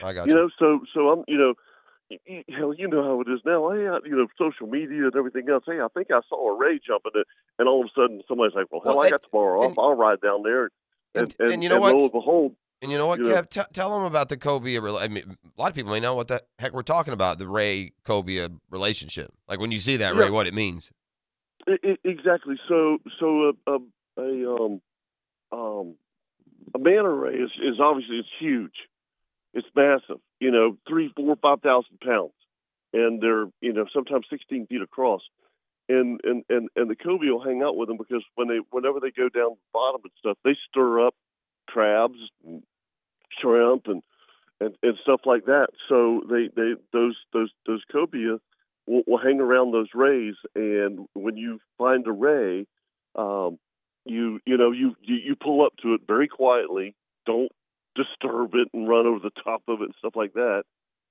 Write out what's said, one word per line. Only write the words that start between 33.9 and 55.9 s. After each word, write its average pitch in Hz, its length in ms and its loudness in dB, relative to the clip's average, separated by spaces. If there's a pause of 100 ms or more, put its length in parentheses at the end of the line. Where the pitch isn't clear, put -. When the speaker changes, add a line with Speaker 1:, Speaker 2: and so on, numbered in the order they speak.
Speaker 2:
sometimes 131 380 -2
sixteen 131 360 -8
feet 120 160 -6
across. 110 400 -2 (680)
And, 127 340 0
and, 120 260 -2
and, 117 280 -2
and 117 120 0
the 107 60 -4
cobia 165 380 -2
will 120 100 -4
hang 131 200 -4
out 143 140 -2
with 113 120 -4
them 113 80 -8
because 110 260 -8 (140)
when 120 100 -2
they, 117 140 -2 (100)
whenever 131 300 -2
they 127 100 -4
go 127 180 0
down 120 220 0
the - 220 -12
bottom 127 320 -2
and 92 160 -20
stuff, 104 240 -4
they 139 120 2 (120)
stir 120 360 2
up 123 120 2 (520)
crabs 113 500 2 (280)
and 82 160 -16 (800)
shrimp 120 480 4
and, 92 120 -4 (600)
and, 107 240 -4
and 117 180 2
stuff 135 220 2
like 120 220 2
that. 139 220 4 (200)
So 117 420 4
they, 117 240 0
they, 117 200 -2 (180)
those, 120 240 0 (160)
those, 113 180 -2 (160)
those 110 160 -4 (100)
cobia 117 460 -2 (480)
will, 120 180 2
will 117 140 2
hang 135 220 2
around 127 320 2
those 110 200 0
rays. 123 420 2 (200)
And 101 600 -2
when 107 220 -6
you 113 220 -10 (180)
find 127 300 0
a 113 60 -2
ray, 104 540 0 (500)
um, 98 420 -4 (460)
you, 113 420 -4
you 127 100 2
know, 120 140 6
you, 123 320 0
you, 120 140 -2
you 127 180 -6
pull 147 320 2
up - 60 0 (100)
to 117 120 0